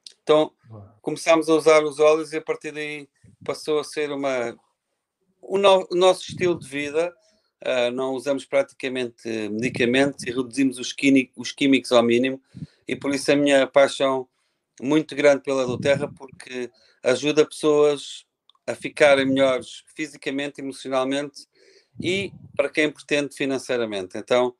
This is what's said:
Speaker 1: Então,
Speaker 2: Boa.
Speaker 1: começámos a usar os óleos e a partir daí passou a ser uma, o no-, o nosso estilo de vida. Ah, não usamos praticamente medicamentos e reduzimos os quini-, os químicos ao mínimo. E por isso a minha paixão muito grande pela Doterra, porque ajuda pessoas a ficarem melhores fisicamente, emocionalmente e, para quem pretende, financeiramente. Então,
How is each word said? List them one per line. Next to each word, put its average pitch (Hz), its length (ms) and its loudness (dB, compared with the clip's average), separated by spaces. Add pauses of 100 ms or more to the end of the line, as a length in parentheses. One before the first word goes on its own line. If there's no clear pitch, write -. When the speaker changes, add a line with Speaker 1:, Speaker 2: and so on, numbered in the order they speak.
(220)
Speaker 1:
Então, 151 300 2 (160)
Speaker 2:
Boa. 107 320 -20
Speaker 1:
começámos 156 480 0
a 160 60 4
usar 156 300 6
os 143 140 -6
óleos 151 340 4
e 160 40 -8
a 156 60 -6
partir 156 300 -8
daí 147 360 -10 (360)
passou 151 340 -4
a 143 60 -4
ser 147 260 -6
uma, 131 440 -4 (840)
o 190 160 -6
no-, 196 340 4
o 180 40 -6
nosso 180 340 4
estilo 160 300 -2
de 139 100 -16
vida. 147 460 -4 (460)
Ah, 123 300 -2
não 131 220 -4
usamos 131 320 -4
praticamente 131 840 -4 (200)
medicamentos 127 760 0
e 123 60 -6
reduzimos 127 480 -2
os 123 140 -10
quini-, 135 440 2
os 120 140 -10
químicos 135 420 0
ao 117 100 6
mínimo. 127 380 0 (460)
E 131 80 -6
por 139 200 -4
isso 139 180 -2
a 143 40 4
minha 139 300 4
paixão 135 640 2 (520)
muito 143 360 -2
grande 143 260 4
pela 135 240 -2
Doterra, 135 500 -2
porque 127 540 -12 (320)
ajuda 143 420 2
pessoas 147 800 0 (420)
a 120 80 -8
ficarem 139 520 4
melhores 135 560 0 (120)
fisicamente, 143 680 -8
emocionalmente 135 840 -6 (540)
e, 190 320 -4 (240)
para 139 120 0
quem 151 220 0
pretende, 143 440 -6
financeiramente. 120 840 -4
Então, 123 440 0